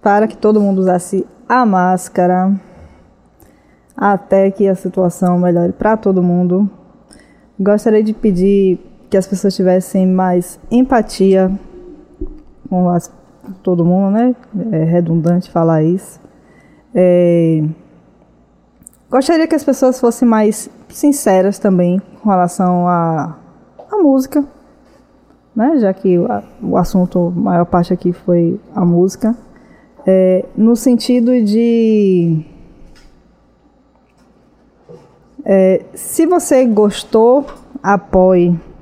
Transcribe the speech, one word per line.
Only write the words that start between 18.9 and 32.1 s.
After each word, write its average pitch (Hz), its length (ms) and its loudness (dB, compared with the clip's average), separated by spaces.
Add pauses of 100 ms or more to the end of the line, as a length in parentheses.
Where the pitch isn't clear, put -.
gostaria 320 380 0
que 330 80 0
as 294 80 -2
pessoas 254 360 0
fossem 240 280 0
mais 214 420 0 (200)
sinceras 202 680 0
também 180 420 0 (220)
com 214 60 -2
relação 180 580 0
à, 165 480 -2 (560)
à 427 60 -4
música, 277 460 0 (1120)
né? 277 240 0
Já 196 140 0
que 180 240 0
o, 170 140 -2
a, 208 120 -8 (180)
o - 160 -4
assunto, 180 580 -2
a 170 40 -6
maior 175 260 0
parte 175 280 -2
aqui 180 200 -4
foi 175 460 -2 (140)
a - 100 -4
música. 185 520 0 (680)
É, 185 400 2 (120)
no 226 180 2
sentido 247 560 0 (120)
de, 208 1000 0 (3000)